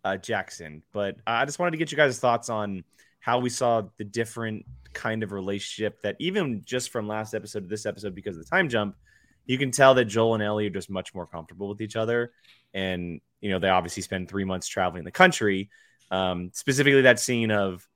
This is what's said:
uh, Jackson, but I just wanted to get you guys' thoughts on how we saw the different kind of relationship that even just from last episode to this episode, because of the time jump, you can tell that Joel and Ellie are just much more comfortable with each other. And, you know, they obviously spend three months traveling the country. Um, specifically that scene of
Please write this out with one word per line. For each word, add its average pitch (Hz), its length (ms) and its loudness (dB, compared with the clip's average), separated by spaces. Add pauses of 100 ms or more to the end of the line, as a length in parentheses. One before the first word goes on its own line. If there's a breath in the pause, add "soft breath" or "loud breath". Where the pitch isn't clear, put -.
uh, 98 140 -2
Jackson, 90 720 -8
but 101 240 -2 (100)
I 117 200 2
just 143 140 -10
wanted 175 120 0
to 160 60 -6
get 156 160 -4
you 139 40 -2
guys' 139 220 4
thoughts 120 300 2
on 101 340 -4 (360 soft breath)
how 123 200 2
we 123 100 0
saw 117 340 2 (140)
the 107 60 -10
different 110 640 -6 (280)
kind 110 300 -4
of 95 80 -6
relationship 101 680 -4
that 101 180 -4
even 160 460 -2
just 123 240 -4
from 107 180 -4
last 110 260 -6
episode 107 280 -8
to 90 60 -12
this 107 180 -8
episode, 101 280 -6
because 95 240 -10
of 80 60 -14
the - 60 -20
time 180 180 2
jump, 104 300 -2 (480 soft breath)
you 127 120 -2
can 131 140 -2
tell 135 220 8
that 127 120 6
Joel 113 280 2
and 107 100 0
Ellie 107 240 0
are 98 40 -4
just 92 180 -8
much 92 260 -6
more 87 100 -8
comfortable 87 440 -12
with 104 100 -10
each 110 160 -8
other. 120 380 0 (400 soft breath)
And, 90 480 -4 (180)
you 104 100 -6
know, 92 100 0
they 95 100 2
obviously 92 340 2
spend 92 240 -6
three 98 160 -4
months 92 240 -4
traveling 90 380 -2
the 87 60 -10
country. 104 580 2 (400 soft breath)
Um, 92 440 -2
specifically 139 500 4
that 123 160 8
scene 117 320 0
of 95 440 0